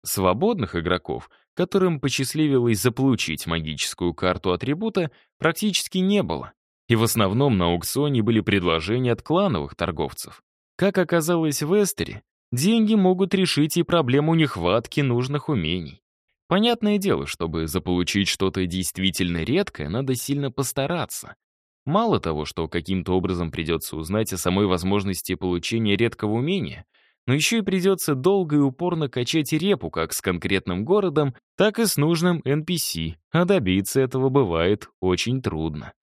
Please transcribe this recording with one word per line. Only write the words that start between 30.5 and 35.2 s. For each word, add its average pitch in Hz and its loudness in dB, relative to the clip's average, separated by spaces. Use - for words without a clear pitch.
городом, 156 0
так 208 2
и 233 4
с - 0
нужным 165 2
Н 147 0
П 175 -2
С, 80 -4
а 170 4
добиться 110 2
этого 131 2
бывает 101 2
очень 92 0